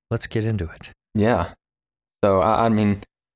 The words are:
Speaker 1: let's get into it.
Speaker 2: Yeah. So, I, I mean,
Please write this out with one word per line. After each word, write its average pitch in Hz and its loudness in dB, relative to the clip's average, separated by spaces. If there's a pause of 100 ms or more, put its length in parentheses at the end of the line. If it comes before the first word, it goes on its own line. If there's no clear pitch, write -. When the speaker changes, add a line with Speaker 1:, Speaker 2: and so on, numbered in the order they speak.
(120)
Speaker 1:
let's 113 -6
get 110 -4
into 107 -4
it. - -18 (240)
Speaker 2:
Yeah. 104 0 (720)
So, 98 4
I, 110 2
I 117 2
mean, 104 0 (340)